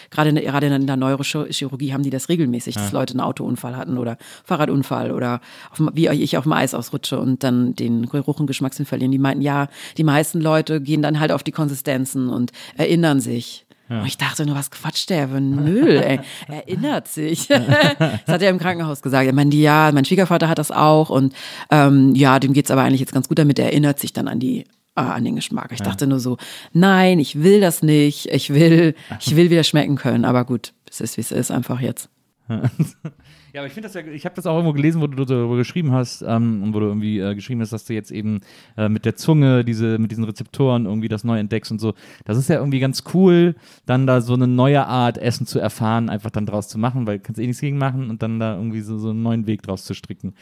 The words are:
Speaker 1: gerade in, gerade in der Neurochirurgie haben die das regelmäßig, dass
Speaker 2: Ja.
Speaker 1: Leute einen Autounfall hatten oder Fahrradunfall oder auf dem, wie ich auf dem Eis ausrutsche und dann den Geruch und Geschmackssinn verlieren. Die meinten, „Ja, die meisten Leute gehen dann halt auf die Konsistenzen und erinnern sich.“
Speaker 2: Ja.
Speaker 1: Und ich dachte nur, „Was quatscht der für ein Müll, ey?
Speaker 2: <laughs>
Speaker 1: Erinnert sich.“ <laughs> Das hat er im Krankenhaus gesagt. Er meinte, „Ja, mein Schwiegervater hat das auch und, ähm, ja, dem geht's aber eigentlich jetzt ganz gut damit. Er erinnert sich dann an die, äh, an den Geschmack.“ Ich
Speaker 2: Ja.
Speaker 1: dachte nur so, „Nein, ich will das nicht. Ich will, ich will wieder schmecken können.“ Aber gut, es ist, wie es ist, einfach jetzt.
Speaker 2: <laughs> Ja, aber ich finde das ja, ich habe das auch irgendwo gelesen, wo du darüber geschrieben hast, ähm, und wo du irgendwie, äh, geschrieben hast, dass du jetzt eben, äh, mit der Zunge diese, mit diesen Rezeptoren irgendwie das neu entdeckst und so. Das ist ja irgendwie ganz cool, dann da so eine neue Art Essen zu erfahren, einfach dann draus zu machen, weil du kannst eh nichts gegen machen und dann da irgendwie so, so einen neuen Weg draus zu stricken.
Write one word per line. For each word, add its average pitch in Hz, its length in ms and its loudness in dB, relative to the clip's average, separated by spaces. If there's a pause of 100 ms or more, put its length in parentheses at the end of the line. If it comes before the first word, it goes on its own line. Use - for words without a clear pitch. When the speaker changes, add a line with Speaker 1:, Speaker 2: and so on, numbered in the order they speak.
Speaker 1:
gerade 151 220 0
in, 151 60 2
gerade 139 280 -2
in 139 220 0
der 135 100 -2
Neurochirurgie 135 960 -4
haben 139 80 -4
die 139 80 -2
das 131 200 -6
regelmäßig, 123 460 0
dass 101 160 -4
Speaker 2:
Ja. 139 80 -2
Speaker 1:
Leute 131 140 -6
einen 127 80 -2
Autounfall 127 560 -6
hatten 127 220 -6
oder 117 180 -6 (260)
Fahrradunfall 135 680 -2
oder 120 280 -4 (300)
auf - 80 -20
dem, 156 160 0
wie 160 160 2
ich 147 280 -2
auf 143 80 -2
dem 156 80 0
Eis 135 200 0
ausrutsche 143 460 -8
und 127 240 -2
dann 123 320 0
den 117 340 -2
Geruch 143 300 -4
und 151 80 0
Geschmackssinn 139 400 -4
verlieren. 131 240 -2
Die 135 80 0
meinten, 139 240 0
„Ja, 143 240 -2 (300)
die 160 60 0
meisten 156 380 2
Leute 156 400 0
gehen 147 220 0
dann 151 160 0
halt 156 120 0
auf 143 120 -2
die 156 80 -6
Konsistenzen 135 760 -4
und 123 220 -2 (240)
erinnern 165 440 2
sich.“ 120 480 -6 (200)
Speaker 2:
Ja. 113 140 -4
Speaker 1:
Und 135 60 -4
ich - 100 -8
dachte 143 300 -4
nur, 143 80 -2
„Was 139 160 -6
quatscht - 400 -8
der 147 180 0
für 135 60 -4
ein 139 280 0
Müll, 180 340 4
ey? 135 220 0 (160)
Speaker 2:
<laughs> - 120 -18
Speaker 1:
Erinnert 185 600 -6
sich.“ 156 460 -6
<laughs> 285 60 6 (680)
Das 160 80 2
hat 170 80 2
er 196 80 4
im 185 80 2
Krankenhaus 170 460 -4
gesagt. 131 240 2
Er 127 60 2
meinte, 143 240 4
„Ja, 151 360 6
mein 139 120 4
Schwiegervater 170 440 2
hat 165 80 0
das 151 140 -4
auch 156 400 4
und, 135 220 2 (360)
ähm, 139 460 6
ja, 135 240 6
dem 135 140 2
geht's 139 180 2
aber 135 100 2
eigentlich 127 200 2
jetzt - 120 -8
ganz 131 160 -2
gut 156 80 0
damit. 151 220 4
Er 123 60 2
erinnert 143 340 2
sich - 120 -8
dann - 160 -6
an - 120 -4
die, 127 220 -4 (340)
äh, 156 60 -2
an - 220 -2
den 117 120 -2
Geschmack.“ - 360 -8
Ich 117 80 -10
Speaker 2:
Ja. 98 60 -4
Speaker 1:
dachte 139 220 -2
nur 135 120 0
so, 123 180 -4 (360)
„Nein, 185 460 6
ich 147 240 -2
will 202 180 8
das 170 220 0
nicht. 147 480 4
Ich 143 200 -2
will, 165 440 6 (240)
ich - 160 -2
will 170 160 6
wieder 165 120 4
schmecken 143 340 2
können.“ 117 280 0
Aber 123 200 2
gut, 120 280 -6 (160)
es - 100 -16
ist, - 180 -8
wie - 40 -6
es 160 100 -8
ist, - 200 -4
einfach - 280 -4
jetzt. - 300 -6 (380)
Speaker 2:
<laughs> - 20 -10 (1040)
Ja, 143 80 -10
aber 143 60 -10
ich 139 60 -14
finde 220 140 -14
das - 80 -16
ja, 170 100 -12
ich 156 200 -12
habe 180 100 -10
das 180 100 -8
auch 160 100 0
irgendwo 165 180 2
gelesen, 151 280 0
wo 147 60 0
du 135 160 -4
darüber 123 320 0
geschrieben 127 380 -2
hast, 127 340 -2
ähm, 117 340 0
und 107 120 -2
wo 104 80 -2
du 107 60 0
irgendwie, 107 320 -2
äh, 101 160 -4
geschrieben 113 260 -6
hast, 107 100 -6
dass 110 140 -10
du 120 80 -8
jetzt 107 180 -8
eben, 104 300 -6 (340)
äh, 107 140 -2
mit 107 160 -2
der 113 100 -2
Zunge 135 480 4
diese, 113 340 -2
mit 110 140 -2
diesen 113 140 -4
Rezeptoren 120 600 -2
irgendwie 110 220 -4
das 107 160 -6
neu 117 160 -2
entdeckst 107 320 -6
und 110 80 -6
so. 110 140 -2 (320)
Das 107 120 0
ist 131 120 -2
ja 156 80 2
irgendwie 135 240 0
ganz 135 220 -2 (100)
cool, 175 420 6 (300)
dann 131 220 2
da 127 120 6
so 120 140 0
eine 127 140 2
neue 131 380 4
Art 120 320 0
Essen 117 300 -4
zu - 120 -4
erfahren, 113 500 -2
einfach 104 220 -6
dann 107 140 -4
draus 101 220 -4
zu - 100 -12
machen, 120 300 -2
weil 104 120 -4
du - 40 -20
kannst 113 160 -10
eh 113 80 -4
nichts 123 140 -6
gegen 143 160 -4
machen 131 320 -4
und 110 120 -8
dann 113 200 -4
da 110 160 -4
irgendwie 110 240 -6
so, 107 160 -8
so 110 140 -6
einen 113 120 -4
neuen 113 240 -2
Weg 110 140 -4
draus 95 240 -8
zu - 80 -8
stricken. - 480 -14